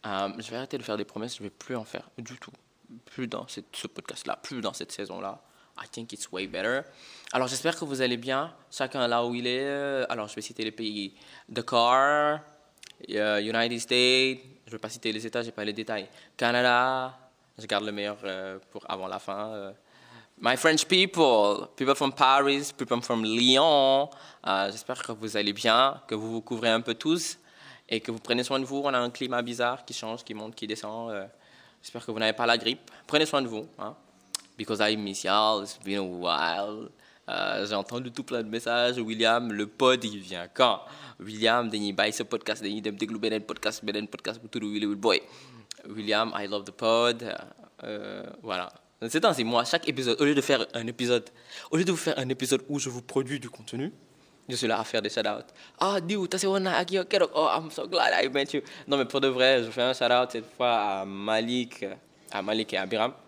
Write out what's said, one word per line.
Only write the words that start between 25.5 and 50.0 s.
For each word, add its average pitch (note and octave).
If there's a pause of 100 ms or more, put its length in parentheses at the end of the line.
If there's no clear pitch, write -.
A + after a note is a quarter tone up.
bien, A#2+
que -
vous A2
vous A2+
couvrez A2+
un A2+
peu A#2
tous E3 (500)
et A2
que -
vous A2+
prenez B2
soin C3+
de C3
vous. C#3
On C#3
a B2+
un B2
climat B2
bizarre A#2+
qui -
change, A2+
qui A2
monte, G#2+
qui -
descend, A2
euh, G2+ (560)
j'espère -
que -
vous A2+
n'avez A2
pas A#2+
la A#2
grippe. A2+ (160)
Prenez D#3
soin D3
de B2+
vous, A2+ (120)
hein. G#2+ (640)
Because G#2+
I G#2+
miss G2+
y'all, G#2
it's -
been G2
a G2
while. F2 (400)
Euh, F#2+
j'ai G#2
entendu A#2+
tout B2
plein A#2+
de A2
messages. A#2+
William, A2+
le G#2
pod, B2+
il G#2+
vient F2+
quand ? A#2+ (400)
William, A2+
dañuy G#2
bàyyi G2+
ce A#2+
podcast, G#2+
dañuy G#2
dem G#2
déglu G#2+
beneen G#2+
podcast, -
beneen G#2
podcast -
bu A#2
tudd A2
Willy G#2
Will G#2
Boy. G2 (680)
William, G#2+
I G2+
love G2+
the G2
pod. A#2 (600)
Euh, G#2 (180)
voilà. F#2 (380)
C'est D#3+
ainsi, D3
moi, A#2
chaque E3+
épisode, B2